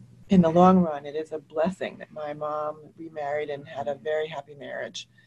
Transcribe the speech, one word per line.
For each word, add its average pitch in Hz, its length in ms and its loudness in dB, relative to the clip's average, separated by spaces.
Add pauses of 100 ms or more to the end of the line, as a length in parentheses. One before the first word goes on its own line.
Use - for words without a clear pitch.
(300)
in 190 100 8
the 165 100 4
long 180 280 8
run, 151 260 0
it 143 100 -12
is 156 180 -8
a 156 60 -8
blessing 151 600 -4
that - 140 -20
my 151 200 -12
mom 151 460 -6 (180)
remarried 151 540 -8
and 139 180 -12
had 143 200 -8
a 143 80 -6
very 156 300 -4
happy 147 280 -14
marriage. 127 540 -12 (180)